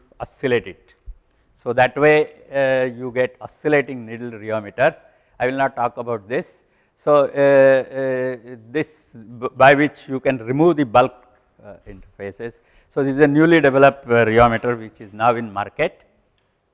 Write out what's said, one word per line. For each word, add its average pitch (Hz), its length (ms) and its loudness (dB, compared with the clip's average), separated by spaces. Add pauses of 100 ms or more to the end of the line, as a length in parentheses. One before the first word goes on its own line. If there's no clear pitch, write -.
(180)
oscillate 120 480 -4
it. - 280 -20 (600)
So, 123 180 -10
that 127 240 0
way, 151 320 2 (240)
uh, 131 400 -2
you 123 180 -12
get 123 300 -4
oscillating 135 640 -4
needle 117 260 -14
rheometer. 110 640 -4 (440)
I 123 80 -2
will 135 100 -6
not 135 180 -4
talk 120 220 -6
about 117 300 -10
this. 143 340 -10 (340)
So, 147 300 2
uh, - 20 -4
uh, 131 1300 0 (120)
this - 440 -8
b-, 117 420 -12
by 131 180 6
which 143 340 -2
you 131 120 -8
can 131 180 -2
remove 143 400 0
the 147 80 -2
bulk, 123 280 2 (520)
uh, 101 100 -20 (120)
interfaces. 101 720 -16 (300)
So, 147 140 -4
this 135 120 -2
is 139 60 0
a 151 60 6
newly 160 340 2
developed, 135 440 4
uh, 117 200 2
rheometer 117 520 2
which 110 240 -20
is 104 100 -20
now 113 240 0
in 113 160 -8
market. 104 500 -8 (720)